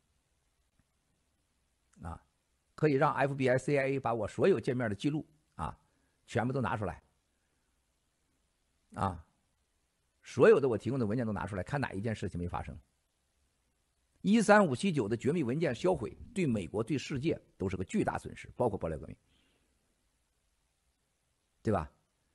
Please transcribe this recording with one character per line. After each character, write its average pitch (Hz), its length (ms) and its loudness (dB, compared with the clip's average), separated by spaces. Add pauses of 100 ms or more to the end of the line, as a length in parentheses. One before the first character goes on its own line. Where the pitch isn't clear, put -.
(2000)
的， 85 60 -12
啊， 82 120 -14 (540)
可 151 140 0
以 139 60 4
让 139 200 2
F 139 180 0
B 131 160 0
I、 127 80 4
C 143 200 0
I 135 140 0
A 135 100 -2
把 117 140 -2
我 104 120 -2
所 131 220 0
有 160 100 4
见 123 180 -2
面 120 140 -2
的 98 60 -2
记 143 140 -4
录， 151 140 -4 (300)
啊， - 240 -8 (480)
全 113 180 -2
部 127 80 -2
都 135 80 -2
拿 110 160 -2
出 107 80 -6
来， 85 160 -8 (1900)
啊， 92 300 -4 (1000)
所 151 240 6
有 208 100 8
的 135 100 2
我 110 80 2
提 113 140 -4
供 135 80 -2
的 117 80 0
文 101 100 0
件 127 80 0
都 110 80 -2
拿 90 140 -4
出 101 80 -8
来， 90 80 -2
看 139 180 -4
哪 117 120 -4
一 98 80 -6
件 110 120 -4
事 104 160 -6
情 - 80 -8
没 87 120 -4
发 80 140 -6
生。 - 140 -12 (1500)
一 208 200 4
三 208 240 8
五 127 100 0
七 196 160 0
九 120 160 0
的 117 80 0
绝 120 160 0
密 175 100 0
文 123 160 -2
件 151 160 0
销 180 200 0
毁， 113 200 -6 (200)
对 180 120 0
美 107 200 0
国、 104 180 -2
对 143 140 -2
世 139 200 -6
界 143 220 -2 (160)
都 95 140 -2
是 - 40 -2
个 92 100 2
巨 - 200 0
大 - 140 -2
损 - 180 -12
失， - 180 -18
包 - 140 0
括 98 80 -2
爆 87 100 -4
料 80 120 -4
革 67 80 -12
命， - 100 -14 (2500)
对 113 100 0
吧？ 85 180 -2 (440)